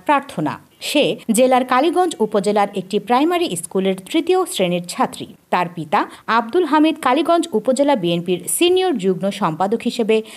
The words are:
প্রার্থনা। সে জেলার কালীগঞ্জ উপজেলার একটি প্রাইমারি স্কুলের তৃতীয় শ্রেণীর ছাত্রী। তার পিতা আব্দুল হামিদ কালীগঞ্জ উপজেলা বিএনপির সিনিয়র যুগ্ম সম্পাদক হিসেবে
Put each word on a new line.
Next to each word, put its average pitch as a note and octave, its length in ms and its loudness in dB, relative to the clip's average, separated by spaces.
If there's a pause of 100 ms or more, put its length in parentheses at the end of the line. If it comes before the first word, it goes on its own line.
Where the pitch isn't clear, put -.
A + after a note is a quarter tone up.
প্রার্থনা। D3+ 560 -2 (200)
সে F#3 360 0 (160)
জেলার B3+ 320 4
কালীগঞ্জ D#4 540 2
উপজেলার G#3 560 0
একটি G3 240 -4
প্রাইমারি C#4+ 580 0
স্কুলের F#3+ 380 -2 (160)
তৃতীয় F4 340 2
শ্রেণীর F3 440 -2
ছাত্রী। - 380 -4 (240)
তার F3+ 240 0
পিতা F3+ 320 -2 (200)
আব্দুল A3+ 380 0
হামিদ D4+ 380 2
কালীগঞ্জ E4 500 2
উপজেলা C4 440 2
বিএনপির F3 520 -2
সিনিয়র F4+ 500 2
যুগ্ম F#3 320 0
সম্পাদক G3 520 -2
হিসেবে A3 400 0 (140)